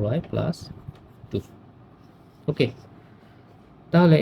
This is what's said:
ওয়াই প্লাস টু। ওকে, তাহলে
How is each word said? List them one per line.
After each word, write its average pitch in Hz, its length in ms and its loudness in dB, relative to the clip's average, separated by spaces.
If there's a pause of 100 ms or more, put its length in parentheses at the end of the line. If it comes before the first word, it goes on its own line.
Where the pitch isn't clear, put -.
ওয়াই 120 140 -2 (120)
প্লাস 110 260 -6 (760)
টু। 101 80 -6 (1120)
ওকে, 147 160 0 (1300)
তাহলে 170 300 6